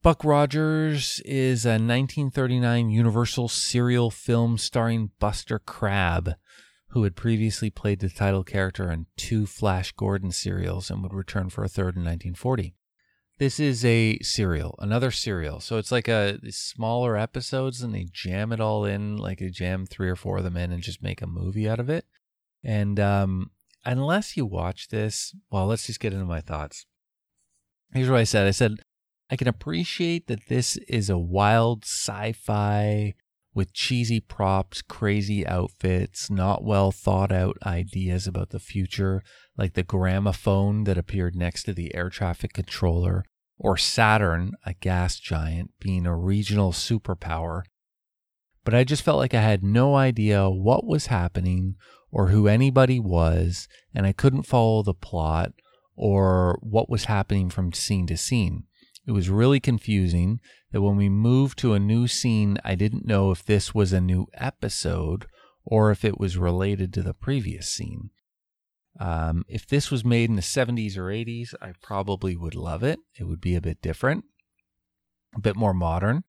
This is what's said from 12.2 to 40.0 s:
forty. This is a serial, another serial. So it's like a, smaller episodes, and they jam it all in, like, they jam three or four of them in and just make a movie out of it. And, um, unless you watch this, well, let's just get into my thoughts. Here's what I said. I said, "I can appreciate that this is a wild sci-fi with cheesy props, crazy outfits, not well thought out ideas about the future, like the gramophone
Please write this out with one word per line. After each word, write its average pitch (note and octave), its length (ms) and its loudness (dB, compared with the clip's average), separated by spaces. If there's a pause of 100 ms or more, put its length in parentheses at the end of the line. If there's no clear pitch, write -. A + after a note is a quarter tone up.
forty. A2 420 -4 (600)
This C#3 220 -2
is B2+ 260 0
a A2+ 340 4
serial, E2+ 600 -2
another A#2 320 0
serial. D3 500 -4
So A#2 160 -6
it's G#2+ 160 -4
like A#2+ 160 0
a, G#2 300 0 (100)
smaller A#2 680 -2
episodes, B2+ 680 -4
and A#2 120 -6
they F#2 180 -6
jam G2+ 400 -4
it A2+ 80 -4
all G#2+ 240 0
in, G#2 320 -4
like, G2 240 -6
they F#2 100 -6
jam F#2 360 -4
three F#2 240 -4
or F2+ 80 -2
four F#2+ 220 -6
of F#2 40 -4
them F2 140 -4
in F2 160 -4
and F2 100 -6
just - 180 -10
make F#2+ 200 -6
a F#2 60 -8
movie F#2 420 -4
out A2+ 100 -2
of B2 100 -4
it. E3 140 -2 (640)
And, G#2 340 0
um, G2 520 0 (340)
unless C#3+ 500 0
you C3+ 100 0
watch F2 440 -6
this, G#2+ 440 -4 (160)
well, F#2+ 180 0
let's A2+ 200 -2
just - 140 -10
get G#2+ 100 -2
into F#2+ 140 -4
my E2+ 160 -4
thoughts. D2+ 440 -10 (1080)
Here's B2+ 160 2
what B2+ 100 6
I A2+ 60 4
said. G#2 200 4
I G2 60 4
said, G#2+ 240 2 (540)
"I - 80 -2
can - 100 0
appreciate E3+ 800 -4
that A2 220 -8
this B2 260 0 (140)
is G2+ 200 0
a F#2 80 2
wild G#2+ 680 2
sci-fi G#2 1300 -2 (400)
with F#2+ 200 -2
cheesy A#2 460 0
props, F#2+ 600 -2
crazy G2+ 680 -2
outfits, F#2 840 -2
not G2 340 0
well G2 280 4
thought G2 400 0
out F#2+ 320 0
ideas F#2 640 -2
about F#2 220 -4
the - 100 -8
future, F#2+ 640 -2 (340)
like F#2+ 160 -2
the F#2 100 -2
gramophone G2 1000 0